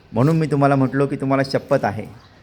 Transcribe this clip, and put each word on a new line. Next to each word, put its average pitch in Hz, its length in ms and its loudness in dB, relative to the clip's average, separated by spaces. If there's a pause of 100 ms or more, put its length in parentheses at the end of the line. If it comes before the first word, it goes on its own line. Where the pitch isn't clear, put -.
(120)
म्हणून 139 240 2
मी 160 100 0
तुम्हाला 139 300 2
म्हटलो 139 300 0
की 139 100 -6
तुम्हाला 135 260 -2 (100)
शपथ 131 320 -2
आहे, 104 220 -4 (360)